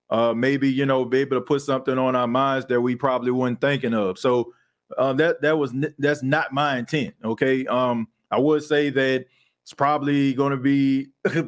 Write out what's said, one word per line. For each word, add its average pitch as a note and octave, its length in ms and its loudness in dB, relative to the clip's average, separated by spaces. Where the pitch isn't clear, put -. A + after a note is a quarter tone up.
uh, A#2 240 2
maybe, C3 360 0
you C3+ 160 0
know, C3 200 2
be B2 140 0
able C3+ 180 0
to A#2+ 40 -2
put C#3 200 -2
something C3+ 360 -2
on C3 200 2
our B2 100 0
minds C3 380 0
that B2 160 2
we B2 160 0
probably B2+ 340 0
weren't B2 300 -2
thinking C3+ 320 0
of. G2 240 0
So, B2 360 0
uh, C3+ 160 0
that, D#3 280 0
that D3+ 160 2
was C#3 140 -2
n-, C#3 280 -4
that's C#3+ 240 0
not C#3 280 0
my C#3+ 280 0
intent, A#2+ 340 -4
okay? C3 440 0
Um, B2 400 0
I A2+ 80 0
would D3 240 2
say D3 260 0
that C3 360 0
it's - 100 -18
probably C#3 600 0
gonna C#3 240 0
be C#3 500 2
<laughs> - 60 -6
the B2+ 240 0